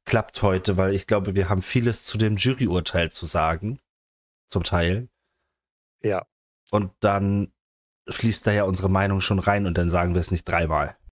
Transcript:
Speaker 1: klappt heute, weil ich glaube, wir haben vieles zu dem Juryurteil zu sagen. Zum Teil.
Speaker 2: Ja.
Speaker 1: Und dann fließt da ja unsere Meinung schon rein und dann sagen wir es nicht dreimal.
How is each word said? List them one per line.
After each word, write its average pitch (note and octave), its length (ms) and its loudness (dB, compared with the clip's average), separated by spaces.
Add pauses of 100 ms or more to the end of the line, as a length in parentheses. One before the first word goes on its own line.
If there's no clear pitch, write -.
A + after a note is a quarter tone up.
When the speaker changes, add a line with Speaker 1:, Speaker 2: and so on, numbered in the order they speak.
Speaker 1:
klappt - 380 -2
heute, F#2+ 340 2
weil F#2+ 180 2
ich F#2+ 120 -4
glaube, G2 280 0
wir F#2 140 0
haben F#2 140 0
vieles A#2 420 0
zu - 140 -4
dem G#2+ 180 2
Juryurteil F2+ 720 0
zu - 160 -8
sagen. E2+ 520 -2 (720)
Zum F2+ 160 -2
Teil. F#2 440 0 (920)
Speaker 2:
Ja. G2 220 -2 (460)
Speaker 1:
Und G#2 300 0
dann G2+ 520 2 (560)
fließt - 380 -2
da G#2+ 60 2
ja G#2 120 2
unsere F#2+ 240 0
Meinung F#2+ 320 2
schon F#2+ 200 0
rein G2+ 260 0
und E2+ 100 -2
dann F2 140 2
sagen E2+ 240 2
wir F2+ 60 2
es E2 100 -2
nicht F2+ 140 -2
dreimal. D#2 520 -2 (160)